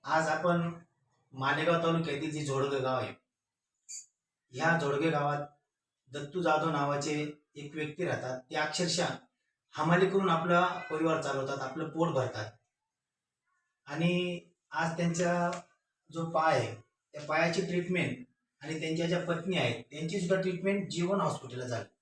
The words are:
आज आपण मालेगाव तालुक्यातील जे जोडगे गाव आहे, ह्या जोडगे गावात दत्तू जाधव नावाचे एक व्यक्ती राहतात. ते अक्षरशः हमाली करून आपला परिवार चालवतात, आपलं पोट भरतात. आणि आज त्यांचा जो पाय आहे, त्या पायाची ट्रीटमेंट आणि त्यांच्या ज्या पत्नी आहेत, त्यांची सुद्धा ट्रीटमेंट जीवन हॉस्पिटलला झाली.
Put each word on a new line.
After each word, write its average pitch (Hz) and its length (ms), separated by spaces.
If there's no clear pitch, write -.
आज 160 240
आपण 170 460
मालेगाव 156 500
तालुक्यातील 156 480
जे 147 140
जोडगे 135 340
गाव 127 200
आहे, 104 140
ह्या 160 260
जोडगे 147 320
गावात 147 320
दत्तू 143 280
जाधव 156 280
नावाचे 147 760
एक 147 200
व्यक्ती 151 300
राहतात. 127 340
ते - 160
अक्षरशः 165 500
हमाली 175 340
करून 190 240
आपला 175 320
परिवार 156 300
चालवतात, 135 360
आपलं 156 320
पोट 165 180
भरतात. 117 440
आणि 175 540
आज 165 260
त्यांचा 175 540
जो 165 140
पाय 160 340
आहे, 107 160
त्या 147 80
पायाची 165 400
ट्रीटमेंट 170 560
आणि 156 180
त्यांच्या 165 280
ज्या 175 120
पत्नी 175 380
आहेत, 120 340
त्यांची 165 280
सुद्धा 185 220
ट्रीटमेंट 185 480
जीवन 175 320
हॉस्पिटलला 123 460
झाली. 117 220